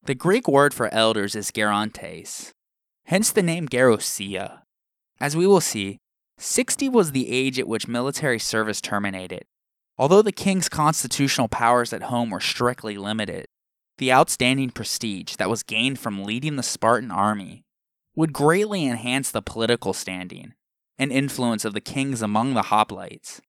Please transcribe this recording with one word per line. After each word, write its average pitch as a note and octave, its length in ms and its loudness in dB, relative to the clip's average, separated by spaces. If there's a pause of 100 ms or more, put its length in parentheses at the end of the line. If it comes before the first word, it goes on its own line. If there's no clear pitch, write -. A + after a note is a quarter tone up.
The C#3 120 -2
Greek - 320 2
word C#3+ 260 6
for A2+ 200 -2
elders G#2+ 420 2
is G#2 160 -6
gerontes, G#2 1000 -4 (540)
hence G3 260 2
the G3+ 120 2
name E3 240 0
Gerousia. G#2 920 0 (600)
As C#3+ 180 -2
we F3+ 80 4
will G3 160 8
see, G2+ 380 -4 (400)
sixty - 500 0
was G3+ 220 4
the C3 180 -2
age C3 300 0
at - 80 -2
which A2 200 -4
military B2 520 -2
service A2 420 -2
terminated. F#2+ 600 -6 (540)
Although F3 260 6
the G#3 80 2
king's F#3+ 360 0
constitutional C#3 800 0
powers A#2+ 460 2
at G#2 100 -8
home A#2+ 280 -2
were E2+ 80 -6
strictly A#2 580 -2
limited, G2+ 480 -6 (540)
the B2+ 120 2
outstanding C3 600 4
prestige - 640 -6
that F#2 140 -2
was A2+ 120 -2
gained A#2+ 380 -2
from G2 240 -6
leading C3 320 -4
the C3+ 80 -4
Spartan A#2 480 0
army G2 500 -2 (540)
would D#3 180 0
greatly F3 540 2
enhance B2 420 -2
the A2 140 -4
political A2+ 500 -2
standing - 600 -12 (440)
and C3+ 140 -2
influence B2 540 0
of G#2 100 -4
the G#2 60 -4
kings C3+ 420 -4
among A2+ 320 0
the G#2 80 2
hoplites. - 840 -2